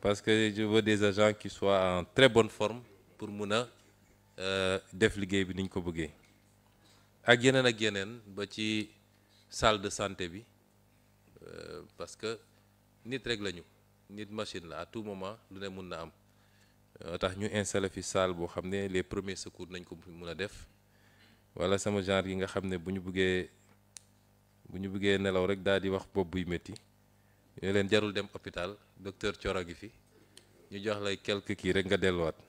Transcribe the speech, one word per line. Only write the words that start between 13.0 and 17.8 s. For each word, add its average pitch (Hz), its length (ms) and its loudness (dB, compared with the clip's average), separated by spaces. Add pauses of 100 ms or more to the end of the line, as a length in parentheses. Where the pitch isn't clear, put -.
nit 120 180 -6
rek 117 160 -4
lañu, 92 220 -6 (480)
nit 104 200 -12
machine 98 380 -8
la, 78 120 -10
à 87 60 -10
tout 113 160 -10
moment, 101 340 -8 (140)
lu 95 80 -16
ne 98 100 -8
mun 95 200 -10
na 85 140 -10
am. - 80 -12 (920)
Moo 85 140 -6
tax 92 180 -2
ñu 104 160 -4
installé 98 360 0